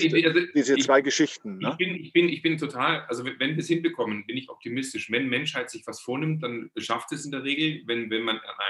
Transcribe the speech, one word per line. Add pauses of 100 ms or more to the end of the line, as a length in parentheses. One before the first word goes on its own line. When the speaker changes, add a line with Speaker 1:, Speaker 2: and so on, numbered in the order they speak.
Speaker 1:
ich,
also (140)
Speaker 2:
diese
Speaker 1:
ich,
Speaker 2:
zwei
Geschichten,
ne?
Speaker 1:
ich
bin,
ich
bin,
ich
bin
total,
also
wenn,
wenn
wir
es
hinbekommen,
bin
ich
optimistisch.
Wenn
Menschheit
sich
was
vornimmt,
dann
schafft
es
in
der
Regel,
wenn,
wenn
man
an (160)